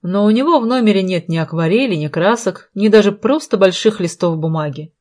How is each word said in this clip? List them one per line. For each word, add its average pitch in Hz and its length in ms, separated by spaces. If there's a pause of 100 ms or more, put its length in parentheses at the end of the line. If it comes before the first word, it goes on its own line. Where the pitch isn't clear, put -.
Но 190 220
у 208 60
него 277 300
в 226 60
номере 220 360
нет 185 260
ни 165 80
акварели, 170 580
ни 151 140
красок, 190 640
ни 208 140
даже 202 240
просто 254 440
больших 196 440
листов 170 380
бумаги. 156 640